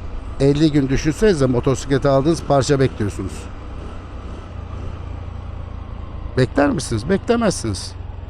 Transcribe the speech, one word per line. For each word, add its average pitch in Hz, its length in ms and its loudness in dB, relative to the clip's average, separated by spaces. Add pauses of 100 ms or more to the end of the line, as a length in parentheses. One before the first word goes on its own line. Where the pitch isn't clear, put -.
(400)
Elli 143 320 4
gün 139 160 4
düşünsenize, 151 580 4
motosiklete 131 600 2
aldığınız 139 340 4
parça 139 380 4
bekliyorsunuz. 101 520 0 (3000)
Bekler 277 340 4
misiniz? 131 400 -2
Beklemezsiniz. 196 840 0 (360)